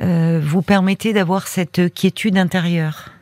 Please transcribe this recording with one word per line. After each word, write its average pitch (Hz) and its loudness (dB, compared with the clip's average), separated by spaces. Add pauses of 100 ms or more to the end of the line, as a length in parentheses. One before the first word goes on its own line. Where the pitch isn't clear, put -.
euh, 165 2
vous 156 0
permettait 196 0
d'avoir 190 0
cette 175 -2
quiétude 190 0
intérieure. 170 -2 (120)